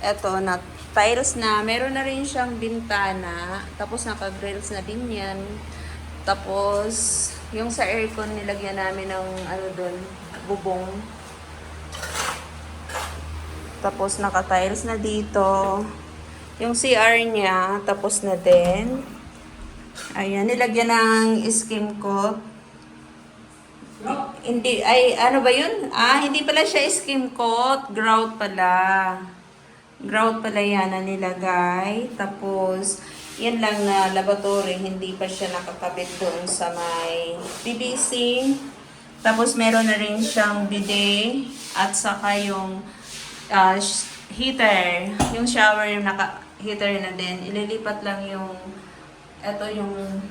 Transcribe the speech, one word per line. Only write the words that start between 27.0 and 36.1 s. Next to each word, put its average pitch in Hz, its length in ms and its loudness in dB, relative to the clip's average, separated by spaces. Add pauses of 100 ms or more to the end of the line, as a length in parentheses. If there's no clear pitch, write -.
coat. 247 640 2
Grout 220 400 4
pala. 190 800 2 (880)
Grout 220 400 2
pala 208 160 0
yan 196 320 2
na 190 80 -2
nilagay. 190 1120 0
Tapos, 196 880 -2 (400)
yan 233 160 0
lang 208 320 2
na 190 240 4
lavatory. 196 640 2
Hindi 190 400 -6
pa 196 80 -4
siya 185 240 -4
nakakabit 180 640 -6 (100)